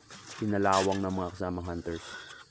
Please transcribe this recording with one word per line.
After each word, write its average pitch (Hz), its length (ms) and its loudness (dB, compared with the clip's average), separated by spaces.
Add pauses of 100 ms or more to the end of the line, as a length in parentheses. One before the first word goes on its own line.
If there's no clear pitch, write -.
(420)
kinalawang 98 560 4
ng 95 160 0
mga 92 240 -2
kasamang 90 320 -2
hunters. 85 320 -4 (480)